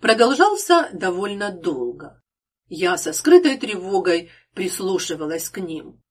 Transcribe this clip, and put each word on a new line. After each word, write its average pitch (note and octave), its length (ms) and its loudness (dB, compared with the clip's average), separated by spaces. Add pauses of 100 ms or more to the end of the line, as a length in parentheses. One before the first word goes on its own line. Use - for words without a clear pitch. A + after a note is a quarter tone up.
продолжался D4+ 920 4
довольно G3+ 580 -4
долго. D3+ 720 -8 (460)
Я F3 300 -2
со - 140 -6
скрытой D#4+ 460 6
тревогой F#3 720 -2 (240)
прислушивалась F3 920 -4
к - 100 -12
ним. E3 520 -12